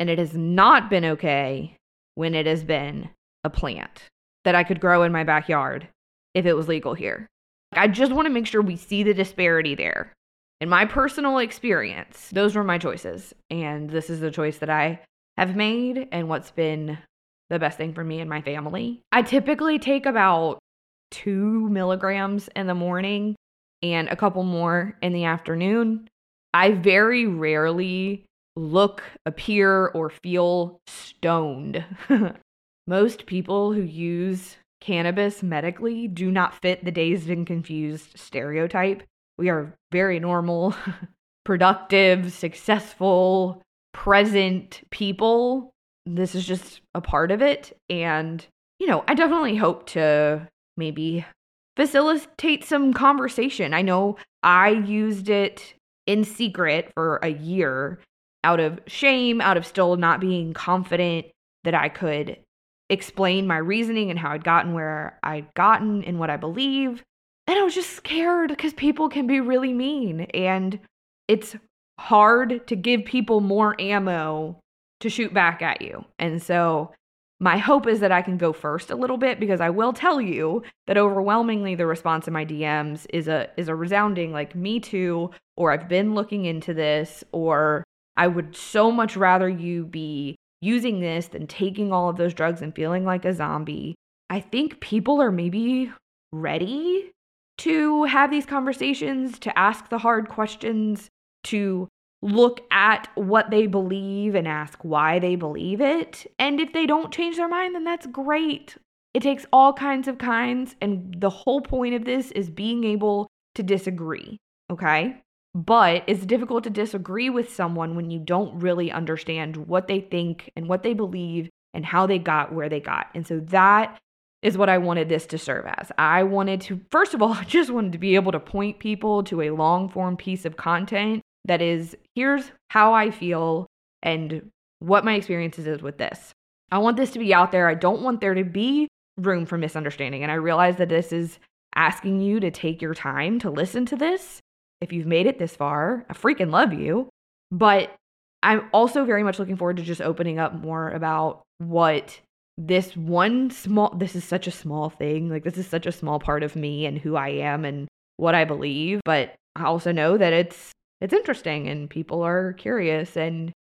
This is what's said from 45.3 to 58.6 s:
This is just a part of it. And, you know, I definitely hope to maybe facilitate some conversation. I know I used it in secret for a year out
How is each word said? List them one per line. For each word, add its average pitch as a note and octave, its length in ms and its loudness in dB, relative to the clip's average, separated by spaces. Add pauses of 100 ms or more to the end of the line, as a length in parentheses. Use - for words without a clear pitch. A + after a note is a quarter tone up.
This F3+ 280 -2
is F3+ 120 -4
just - 340 -6 (140)
a F3 60 -4
part E3+ 300 0
of G#3+ 100 2
it. C#4+ 380 0 (100)
And, E3 560 -4 (340)
you F#4+ 80 -2
know, G3 220 2
I C#4+ 60 4
definitely D4+ 420 2
hope F3 340 0
to D3+ 560 2 (300)
maybe D#3+ 480 -4 (520)
facilitate D4 880 0
some C#4 280 2
conversation. B3+ 800 0
I F3 80 2
know G3 340 2 (260)
I F#3 280 8
used G#3 580 0
it G3+ 460 0 (320)
in G#3 180 2
secret F3+ 720 -2
for D#3+ 280 0
a D#3+ 60 -2
year D3+ 720 -4 (440)
out E3+ 160 4